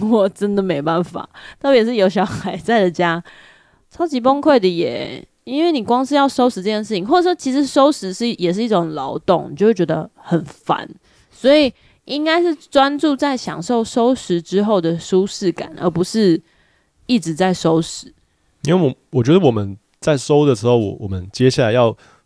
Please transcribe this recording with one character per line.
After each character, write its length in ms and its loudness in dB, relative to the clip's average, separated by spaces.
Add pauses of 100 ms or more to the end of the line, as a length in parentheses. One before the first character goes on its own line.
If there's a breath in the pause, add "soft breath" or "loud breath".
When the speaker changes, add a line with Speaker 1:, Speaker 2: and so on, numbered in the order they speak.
Speaker 1:
我 180 4
真 280 -4
的 60 2
没 200 -2
办 200 0
法。 260 -10 (320 loud breath)
特 120 0
别 140 4
是 100 -2
有 140 4
小 160 0
孩 320 -6
在 240 0
的 100 2
家， 320 -2 (680 loud breath)
超 160 -6
级 140 -4
崩 220 0
溃 180 4
的 80 2
耶！ 580 -4 (200)
因 180 -2
为 80 2
你 100 -2
光 240 0
是 80 -4
要 140 4
收 220 0
拾 60 -4
这 80 -8
件 200 -2
事 100 -8
情， 140 -4
或 80 2
者 80 4
说 100 0
其 200 -4
实 120 0
收 240 4
拾 220 -4
是， 220 -4
也 180 -2
是 100 -2
一 60 -2
种 260 0
劳 260 -6
动， 300 0
你 60 -14
就 120 2
会 60 6
觉 120 -2
得 280 -4
很 300 -2
烦。 420 -6 (460 soft breath)
所 240 4
以 160 4 (320 soft breath)
应 180 -8
该 220 0
是 100 0
专 460 0
注 160 0
在 220 -2
享 260 -10
受 180 -2
收 320 0
拾 280 -4
之 200 -2
后 200 2
的 180 -2
舒 260 0
适 240 -6
感， 300 -6
而 100 -2
不 140 -2
是 380 2 (640)
一 120 0
直 160 -6
在 200 0
收 280 0
拾。 320 -12 (500)
Speaker 2:
因 140 2
为 120 2
我， 40 -2 (260)
我 40 2
觉 80 2
得 80 6
我 100 4
们 280 -2 (240)
在 160 2
收 280 2
的 80 4
时 140 -4
候， 100 4
我， 220 -4
我 80 -10
们 240 -8
接 180 2
下 140 2
来 80 0
要 240 2 (300 soft breath)